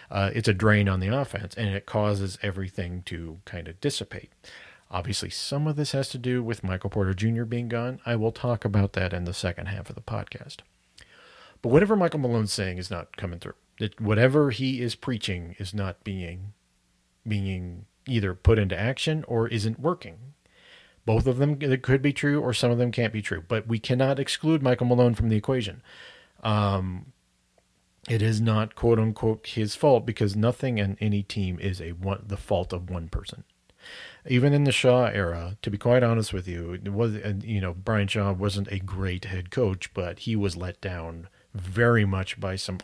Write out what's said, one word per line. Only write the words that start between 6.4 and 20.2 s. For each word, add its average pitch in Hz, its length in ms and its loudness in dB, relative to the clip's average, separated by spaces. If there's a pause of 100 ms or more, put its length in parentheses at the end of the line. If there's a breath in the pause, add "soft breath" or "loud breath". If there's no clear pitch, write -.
with 113 220 -6
Michael 92 260 -2
Porter 95 220 0
Junior 113 320 0
being 120 240 -4
gone. 120 380 -4
I 120 100 0
will 110 160 2
talk 120 320 -2
about 101 300 2
that 92 180 0
in 87 120 -4
the 90 100 -4
second 90 320 -4
half 101 240 -8
of 104 60 -12
the - 40 -14
podcast. - 580 -10 (1000 loud breath)
But 120 100 -2
whatever 196 260 8
Michael 165 240 2
Malone's 117 320 2
saying 92 260 -4
is 90 120 -8
not - 260 -8
coming 87 240 -8
through. - 140 -14 (260)
It, 107 200 -6
whatever 127 520 6
he 131 280 -2
is 120 140 -2
preaching 92 640 -6
is 92 160 -8
not 95 300 -4
being, 92 480 -8 (760)
being 95 600 -4 (200)
either 104 260 0
put 113 240 6
into 95 220 2
action 135 480 -2
or 113 220 0
isn't 113 320 -2
working. 131 380 -4 (840 loud breath)